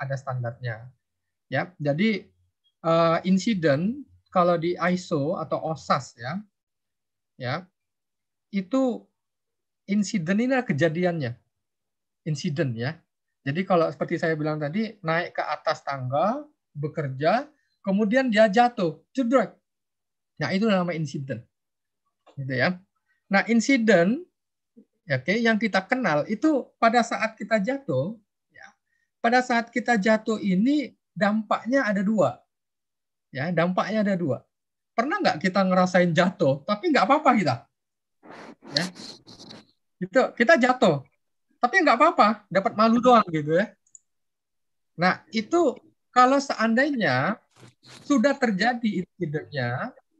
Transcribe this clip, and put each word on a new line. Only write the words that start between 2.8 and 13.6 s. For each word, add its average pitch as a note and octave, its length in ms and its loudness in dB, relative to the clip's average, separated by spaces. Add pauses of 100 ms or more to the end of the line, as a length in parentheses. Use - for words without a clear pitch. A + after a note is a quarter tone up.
eh, E3 380 2 (100)
insiden F#3 800 0 (240)
kalau F3 240 2
di E3+ 240 -2
iso F3+ 560 -2
atau D#3 240 -6 (160)
osas - 400 -4
ya, C#3 240 -10 (960)
ya, C#3+ 320 -8 (800)
itu G#3+ 540 -2 (840)
insiden G3 560 0
ini B3+ 140 0
adalah B3 100 0
kejadiannya. E3 680 -2 (920)
Insiden D3+ 540 -4
ya. C3 180 -6 (460)
Jadi E3 240 -4